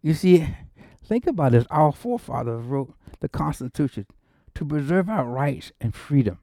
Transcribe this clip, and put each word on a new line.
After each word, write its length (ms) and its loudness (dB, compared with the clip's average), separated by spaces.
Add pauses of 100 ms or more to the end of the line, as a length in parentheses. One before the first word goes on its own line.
you 120 0
see, 340 6 (560)
think 240 -2
about 240 2
this. 180 6
Our 220 4
forefathers 760 -8
wrote 280 -6 (260)
the 100 -6
Constitution 760 -4 (500)
to 100 -6
preserve 440 -2
our 160 -2
rights 460 -4 (100)
and 120 -4
freedom. 500 0